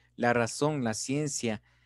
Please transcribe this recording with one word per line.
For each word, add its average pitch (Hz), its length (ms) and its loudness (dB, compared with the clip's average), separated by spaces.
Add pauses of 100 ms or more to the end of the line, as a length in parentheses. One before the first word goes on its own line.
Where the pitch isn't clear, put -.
(160)
la 120 180 4
razón, 131 500 0
la 110 120 0
ciencia, 135 640 -4 (240)